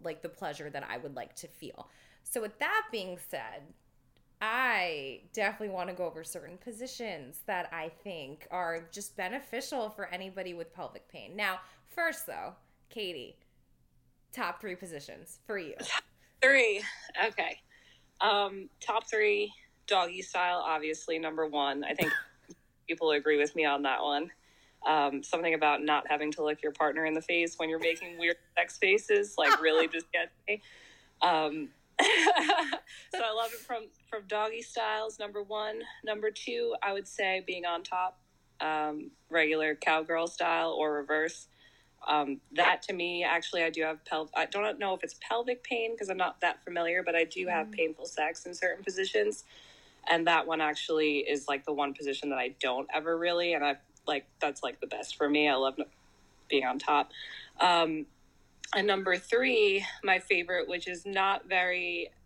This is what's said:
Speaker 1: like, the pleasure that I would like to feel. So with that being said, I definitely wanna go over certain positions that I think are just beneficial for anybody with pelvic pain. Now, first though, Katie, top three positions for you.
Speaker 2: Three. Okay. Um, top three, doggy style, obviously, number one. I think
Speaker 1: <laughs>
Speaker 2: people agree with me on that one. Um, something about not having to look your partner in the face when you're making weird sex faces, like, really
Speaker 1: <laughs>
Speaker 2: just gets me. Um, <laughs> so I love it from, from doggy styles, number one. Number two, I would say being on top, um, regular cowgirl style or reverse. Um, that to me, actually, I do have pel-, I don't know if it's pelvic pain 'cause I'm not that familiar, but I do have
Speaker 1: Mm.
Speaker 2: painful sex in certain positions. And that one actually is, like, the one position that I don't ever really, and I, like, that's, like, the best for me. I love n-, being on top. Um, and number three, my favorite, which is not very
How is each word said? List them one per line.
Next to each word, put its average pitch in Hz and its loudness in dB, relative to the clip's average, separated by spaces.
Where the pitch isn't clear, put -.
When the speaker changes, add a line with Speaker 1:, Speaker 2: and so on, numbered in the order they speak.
Speaker 1:
like, 160 -8
the 170 -8
pleasure 147 -10
that 139 -8
I 117 -6
would 139 -10
like 123 -12
to 170 -16
feel. - -16
So - -6
with 214 -8
that 415 0
being 185 -6
said, 117 -10
I 190 -2
definitely 208 -2
wanna 180 -6
go 180 -4
over 160 -8
certain 165 -14
positions 208 -10
that 180 -4
I 165 -6
think 151 -12
are 165 -4
just - -12
beneficial 233 -6
for 202 -10
anybody 185 -8
with 170 -10
pelvic - -12
pain. 135 -16
Now, 202 0
first - -2
though, 113 -8
Katie, 175 -8
top 196 -6
three 190 -8
positions 165 -14
for 208 -6
you. 160 -10
Speaker 2:
Three. 226 6
Okay. - -2
Um, 202 0
top 214 -2
three, 208 2
doggy 185 2
style, 180 0
obviously, 156 -2
number 160 -2
one. 143 0
I - -4
think 151 2
Speaker 1:
<laughs> - -20
Speaker 2:
people 165 0
agree 147 4
with 147 2
me 156 2
on 143 2
that 135 0
one. 147 -2
Um, 143 2
something 170 0
about 151 2
not 151 2
having 151 0
to 156 -4
look 151 0
your 151 0
partner 156 0
in 156 0
the 160 0
face 170 0
when 160 -2
you're 160 0
making 170 -4
weird 170 0
sex 175 0
faces, 208 4
like, 165 6
really 160 6
Speaker 1:
<laughs> 160 -4
Speaker 2:
just 165 -6
gets 170 -2
me. 208 -2
Um, 156 4
<laughs> - -2
so 349 4
I 226 0
love 226 -2
it 233 -12
from, 226 -8
from 208 -8
doggy 214 0
styles, 220 -4
number 208 -6
one. 214 -4
Number 214 0
two, 233 -2
I 202 0
would 196 -6
say 190 0
being 180 -6
on 175 -2
top, 185 -2
um, 151 -2
regular 156 4
cowgirl 165 2
style 165 2
or 156 2
reverse. 156 0
Um, 143 2
that - 4
to 190 -4
me, 175 -2
actually, 170 0
I 165 4
do 160 -2
have 156 -2
pel-, 156 -4
I 160 0
don't 208 -2
know 196 0
if - -8
it's 160 -10
pelvic 240 -2
pain 226 -2
'cause 202 -8
I'm 185 -2
not 180 0
that - 0
familiar, 170 0
but 170 0
I 165 6
do 180 -6
have 165 0
Speaker 1:
Mm. - -12
Speaker 2:
painful 160 -2
sex 160 -2
in 180 -10
certain 180 -2
positions. 202 0
And 165 4
that 160 4
one 160 0
actually 156 2
is, 143 -2
like, 139 -2
the 151 -2
one 143 0
position 143 -4
that 131 0
I 127 -2
don't 131 -2
ever 156 0
really, 175 2
and 143 0
I, 143 2
like, 147 -2
that's, 147 -2
like, 127 -6
the - -8
best - -8
for 147 2
me. 151 4
I 143 6
love 135 2
n-, 143 -2
being 135 2
on 127 -2
top. 147 2
Um, 165 4
and 202 2
number 190 4
three, 214 4
my 190 4
favorite, 180 0
which 175 -4
is 180 -8
not 196 2
very 180 0